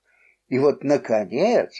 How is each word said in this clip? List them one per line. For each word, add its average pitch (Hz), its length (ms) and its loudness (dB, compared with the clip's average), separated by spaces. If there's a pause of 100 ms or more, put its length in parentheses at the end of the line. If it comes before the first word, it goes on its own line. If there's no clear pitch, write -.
(480)
И 131 120 -2
вот, 139 240 0
наконец, 131 960 0